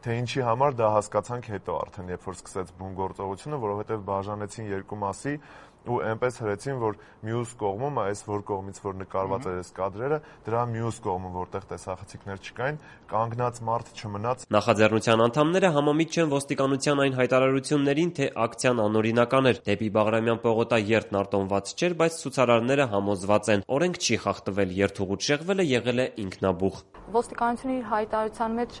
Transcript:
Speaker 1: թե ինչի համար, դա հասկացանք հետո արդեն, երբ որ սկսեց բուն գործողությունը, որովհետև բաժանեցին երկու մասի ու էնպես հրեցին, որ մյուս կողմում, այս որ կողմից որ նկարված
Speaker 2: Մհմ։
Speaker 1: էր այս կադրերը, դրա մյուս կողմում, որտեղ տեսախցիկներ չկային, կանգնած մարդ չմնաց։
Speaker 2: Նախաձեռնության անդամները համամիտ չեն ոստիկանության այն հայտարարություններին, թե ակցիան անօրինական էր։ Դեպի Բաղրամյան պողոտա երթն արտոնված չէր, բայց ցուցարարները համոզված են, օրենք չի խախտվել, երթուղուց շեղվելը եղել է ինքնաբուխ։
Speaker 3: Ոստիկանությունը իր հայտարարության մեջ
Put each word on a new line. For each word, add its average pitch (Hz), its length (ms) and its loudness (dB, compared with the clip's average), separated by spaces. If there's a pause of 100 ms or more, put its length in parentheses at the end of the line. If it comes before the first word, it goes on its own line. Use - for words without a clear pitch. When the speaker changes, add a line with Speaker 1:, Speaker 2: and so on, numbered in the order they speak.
Speaker 1:
թե 117 160 -2
ինչի 123 240 -2
համար, 123 360 2
դա 113 80 4 (100)
հասկացանք 107 560 -2
հետո 90 260 -6
արդեն, 92 320 -10
երբ 87 160 -10
որ 92 120 -10
սկսեց 90 400 -10
բուն 95 200 -10
գործողությունը, 98 640 -6
որովհետև 104 440 -4
բաժանեցին 101 680 -6
երկու 98 300 -8
մասի 117 320 -4 (480)
ու 120 140 -2 (100)
էնպես 120 320 -2
հրեցին, 113 400 -4
որ 107 180 -2 (300)
մյուս 117 220 -4 (100)
կողմում, 113 400 -4
այս 101 240 -2
որ 104 240 -4
կողմից 98 360 -6
որ 98 180 -4
նկարված 95 420 -2
Speaker 2:
Մհմ։ 92 80 -4
Speaker 1:
էր 90 80 -4
այս 90 160 -12
կադրերը, 107 440 -2 (280)
դրա 113 140 0 (120)
մյուս 113 300 -4
կողմում, 92 360 -4
որտեղ 95 340 -8
տեսախցիկներ 95 680 -10
չկային, 139 380 -6 (340)
կանգնած 117 560 0
մարդ 113 320 -2
չմնաց։ 107 460 -4 (100)
Speaker 2:
Նախաձեռնության 110 720 6
անդամները 160 500 4
համամիտ 151 400 2
չեն 165 180 2
ոստիկանության 139 680 2
այն 135 160 2
հայտարարություններին, 139 960 4
թե 139 100 0 (220)
ակցիան 123 360 2
անօրինական 117 680 4
էր։ 101 160 0
Դեպի 104 220 0 (100)
Բաղրամյան 110 480 2
պողոտա 117 400 4
երթն 104 320 2
արտոնված 98 560 0
չէր, 170 240 0
բայց 165 240 0
ցուցարարները 127 680 4
համոզված 101 600 2
են, 101 140 2
օրենք 165 320 0
չի - 240 0
խախտվել, 95 600 -2
երթուղուց 98 440 -2
շեղվելը 170 400 0
եղել 120 320 2
է 127 80 0 (160)
ինքնաբուխ։ 95 560 0 (340)
Speaker 3:
Ոստիկանությունը 240 600 0
իր 240 160 -6
հայտարարության 220 680 -2
մեջ 240 240 -4